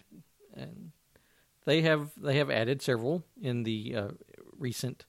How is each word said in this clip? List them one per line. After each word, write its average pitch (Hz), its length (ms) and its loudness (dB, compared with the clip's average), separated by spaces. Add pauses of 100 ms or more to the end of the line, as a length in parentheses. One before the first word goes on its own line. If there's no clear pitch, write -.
(560)
And 160 360 -14 (760)
they 160 160 4
have, 151 340 4
they 139 220 2
have 143 140 2
added 120 300 2
several 135 440 0 (160)
in 120 220 0
the, 113 320 -2
uh, 101 120 -2 (500)
recent - 520 -6